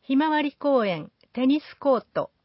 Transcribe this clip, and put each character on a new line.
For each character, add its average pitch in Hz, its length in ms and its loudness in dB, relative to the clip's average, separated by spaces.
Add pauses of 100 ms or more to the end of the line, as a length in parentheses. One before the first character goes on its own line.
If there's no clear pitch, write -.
ひ 269 160 -2
ま 311 120 2
わ 302 120 0
り 285 100 -4
公 269 340 0
園 170 240 -6 (220)
テ 254 160 -2
ニ 294 140 2
ス - 180 -20
コ - 200 2
ー - 40 -8 (100)
ト - 180 -4 (140)